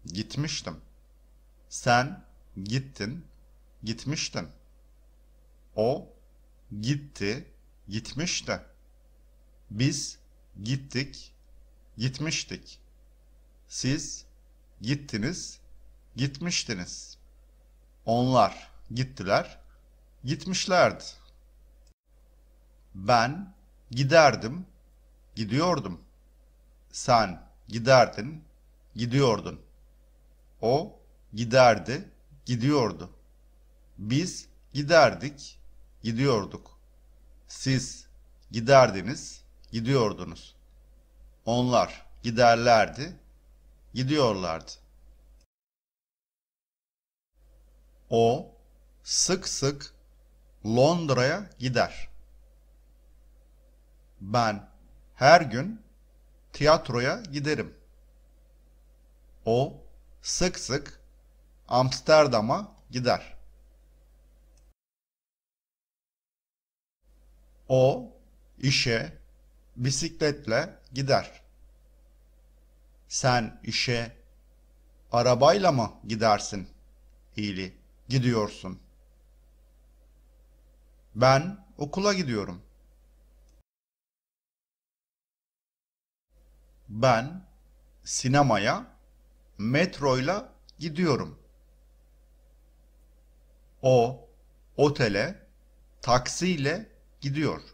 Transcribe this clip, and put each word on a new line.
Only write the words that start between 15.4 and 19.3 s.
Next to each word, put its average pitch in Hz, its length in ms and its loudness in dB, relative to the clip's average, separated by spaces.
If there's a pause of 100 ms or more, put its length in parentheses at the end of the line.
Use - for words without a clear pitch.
gitmiştiniz. 135 1000 -8 (880)
Onlar 120 640 2 (200)
gittiler, 123 680 -2 (680)